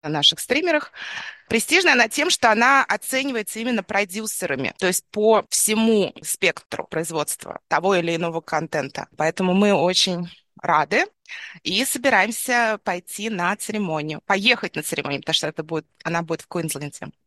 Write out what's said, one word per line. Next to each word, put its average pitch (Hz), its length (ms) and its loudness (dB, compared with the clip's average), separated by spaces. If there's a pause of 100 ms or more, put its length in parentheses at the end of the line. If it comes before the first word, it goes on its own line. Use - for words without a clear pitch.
на 151 100 -8
наших 156 280 2
стримерах. 302 540 0 (560)
Престижная 311 460 2
она 240 120 4
тем, 294 240 0
что 233 220 4
она 254 320 4
оценивается 254 720 -4
именно 226 240 0
продюсерами, 180 960 -4
то 180 80 0
есть 185 240 0
по 214 380 4
всему 220 760 2
спектру - 680 -2
производства 160 760 -6
того 175 300 2
или 170 180 0
иного 165 280 -4
контента. 151 720 -4
Поэтому 180 380 0
мы 202 180 4
очень 175 560 2 (340)
рады 165 440 2 (560)
и 202 240 0
собираемся 233 1000 2
пойти 196 460 -6
на 185 260 -2
церемонию, 156 680 -4
поехать 202 500 2
на 156 60 -4
церемонию, 143 380 -4
потому 156 140 -2
что - 120 0
это 160 160 -6
будет, 156 240 -6 (180)
она 170 180 -2
будет 165 200 -6
в - 60 -20
Квинсленде. 147 600 -6 (180)